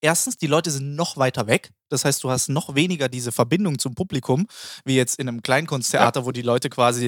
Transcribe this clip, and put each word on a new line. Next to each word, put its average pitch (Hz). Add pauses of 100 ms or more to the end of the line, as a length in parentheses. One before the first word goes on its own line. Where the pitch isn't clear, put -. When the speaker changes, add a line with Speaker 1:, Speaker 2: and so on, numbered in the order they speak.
Speaker 1:
Erstens, 170
die 160
Leute 160
sind 139
noch 165
weiter 131
weg. 117 (200)
Das 135
heißt, 139
du 131
hast 127
noch 135
weniger 151
diese 123
Verbindung 147
zum 131
Publikum, 147 (380)
wie 131
jetzt 127
in 131
einem 117
Kleinkunsttheater, 131
Speaker 2:
Ja. 120
Speaker 1:
wo 127
die 123
Leute 120
quasi 120
Speaker 2:
Ja, -